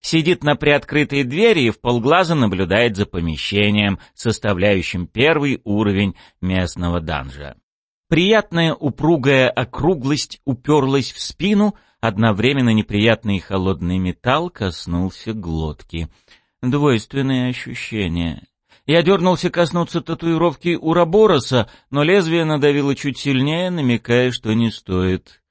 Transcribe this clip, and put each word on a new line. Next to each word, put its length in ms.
Сидит 440
на 100
приоткрытой 680
двери 380
и 80
вполглаза 640
наблюдает 600
за 80
помещением, 920
составляющим 920
первый 580
уровень 500
местного 600
данжа. 560
Приятная 640
упругая 760
округлость 920
упёрлась 680
в 80
спину, 540
одновременно 680
неприятный 680
холодный 580
металл 520
коснулся 800
глотки. 760
Двойственные 880
ощущения. 960
Я 160
дёрнулся 480
коснуться 500
татуировки 800
Урабороса, 880
но 120
лезвие 420
надавило 500
чуть 240
сильнее, 520
намекая, 600
что 240
не 160
стоит. 800